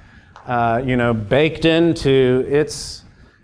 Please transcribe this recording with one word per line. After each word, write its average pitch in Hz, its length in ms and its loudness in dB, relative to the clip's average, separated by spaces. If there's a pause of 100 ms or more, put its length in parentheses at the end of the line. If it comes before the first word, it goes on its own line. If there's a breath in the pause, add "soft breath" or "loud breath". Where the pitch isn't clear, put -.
(460 loud breath)
Uh, 117 380 -2
you 127 120 -2
know, 120 180 0
baked 131 520 -2
into 135 800 2
its, - 560 -4 (400 soft breath)